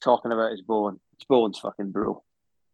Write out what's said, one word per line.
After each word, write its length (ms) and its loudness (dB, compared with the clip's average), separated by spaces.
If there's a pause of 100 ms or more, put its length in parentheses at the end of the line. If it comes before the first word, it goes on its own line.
talking 280 2
about 200 0
his 100 -10
bowling. 380 -2 (180)
His 100 -20
bowling's 300 4
fucking 340 -8
brutal. 320 -4 (500)